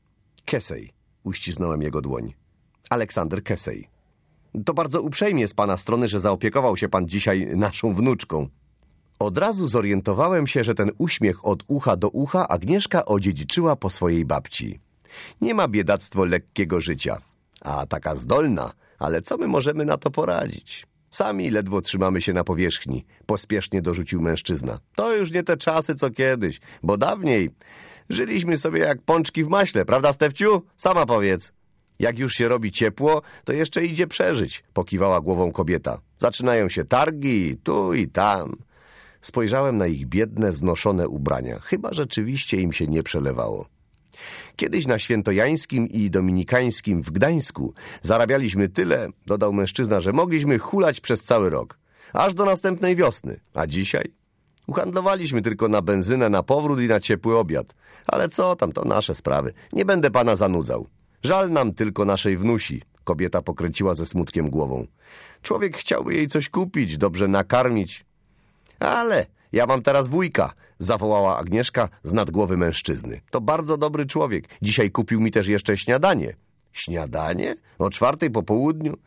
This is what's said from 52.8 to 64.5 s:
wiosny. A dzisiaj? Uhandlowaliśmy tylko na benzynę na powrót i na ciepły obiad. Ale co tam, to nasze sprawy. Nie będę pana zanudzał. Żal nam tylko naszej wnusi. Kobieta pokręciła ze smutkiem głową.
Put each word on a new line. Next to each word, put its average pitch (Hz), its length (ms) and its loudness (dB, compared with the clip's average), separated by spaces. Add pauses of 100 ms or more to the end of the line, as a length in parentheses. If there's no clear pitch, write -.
wiosny. 127 440 0 (140)
A 80 140 0
dzisiaj? 92 460 -2 (540)
Uhandlowaliśmy 180 760 0
tylko 107 260 0
na 107 140 4
benzynę 104 480 2
na 98 140 4
powrót 143 360 2
i 120 80 2
na 110 120 4
ciepły 113 380 0
obiad. 78 380 -2 (320)
Ale - 220 2
co 180 260 0
tam, 87 160 0
to - 140 -6
nasze 101 300 0
sprawy. 69 380 -2 (200)
Nie 196 120 2
będę 175 260 4
pana 117 240 4
zanudzał. 82 520 0 (360)
Żal 185 280 2
nam 127 220 2
tylko 104 320 0
naszej 98 320 2
wnusi. 101 440 0 (220)
Kobieta 87 380 0
pokręciła 87 520 -2
ze 80 120 -4
smutkiem 82 440 -2
głową. 65 380 -2 (540)